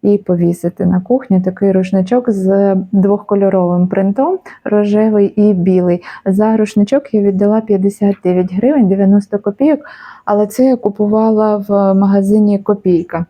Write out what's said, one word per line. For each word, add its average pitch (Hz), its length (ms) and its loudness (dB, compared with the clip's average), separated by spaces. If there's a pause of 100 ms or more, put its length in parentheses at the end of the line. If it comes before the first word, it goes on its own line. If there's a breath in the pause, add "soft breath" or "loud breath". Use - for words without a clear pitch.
і 202 160 2
повісити 175 680 -2
на 180 160 0
кухню. 190 400 0
Такий 185 300 -2
рушничок 190 580 -2
з 196 460 0 (160)
двохкольоровим 196 960 0
принтом, 202 520 -2 (240)
рожевий 208 640 0
і 208 260 2
білий. 180 500 0 (220 loud breath)
За 214 320 0
рушничок 214 560 -2
я 214 80 2
віддала 202 400 0
п'ятдесят 202 640 0
дев'ять 185 300 -2
гривень 240 340 2
дев'яносто 202 520 2
копійок, 277 400 0 (460 loud breath)
але 208 220 0
це 247 180 0
я 262 100 2
купувала 214 840 0
в 202 360 0
магазині 202 680 2
Копійка. 175 720 -2